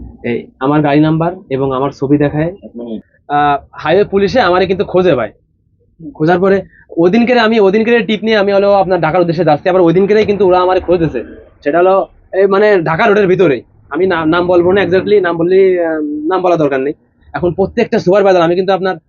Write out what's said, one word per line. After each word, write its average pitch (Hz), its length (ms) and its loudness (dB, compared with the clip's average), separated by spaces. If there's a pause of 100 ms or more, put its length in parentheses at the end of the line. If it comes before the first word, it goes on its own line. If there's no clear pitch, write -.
(240)
এই 117 240 -6 (120)
আমার 147 220 0
গাড়ি 143 180 0
নাম্বার 160 320 0 (180)
এবং 135 240 -4
আমার 135 180 -4
ছবি 139 260 -2
দেখায়। 151 380 -4 (720)
আহ, 143 300 0 (140)
হাইওয়ে 185 340 -2
পুলিশে 196 360 0
আমারে 185 240 2
কিন্তু 180 200 -4
খোঁজে 180 300 0
ভাই। 113 160 -4 (840)
খোঁজার 170 260 0
পরে 196 220 0 (360)
ওদিনকে 233 420 2
আমি, 226 200 2
ওদিনকে 220 400 2
টিপ 202 240 -4
নিয়ে 220 140 0
আমি 202 140 0
হলো 202 200 2
আপনার 185 300 0
ঢাকার 156 200 0
উদ্দেশ্যে 170 240 -2
যাচ্ছি, 156 240 0
আবার 185 120 2
ওদিনকেই 190 440 2
কিন্তু 202 220 0
ওরা 180 120 4
আমারে 185 200 0
খোঁজেছে। 160 440 -2 (400)
সেটা 147 140 -2
হলো 185 300 2 (260)
এই 190 140 2
মানে 196 340 2
ঢাকা 165 260 -2
রোডের 208 200 2
ভিতরেই, 170 340 2 (280)
আমি 170 180 -2
না-, 165 180 -2
নাম 175 220 0
বলবো 180 240 2
না 196 140 0
exactly, 190 360 0
নাম 170 160 -2
বললে, 180 480 2
আহ, 160 160 -4
নাম 151 400 -4
বলা 180 160 0
দরকার 143 220 0
নেই। 135 140 -4 (400)
এখন 160 200 -4
প্রত্যেকটা 208 460 -2
সুপারভাইজার, 185 420 2
আমি 170 140 0
কিন্তু 190 180 -2
আপনার 185 220 -4 (140)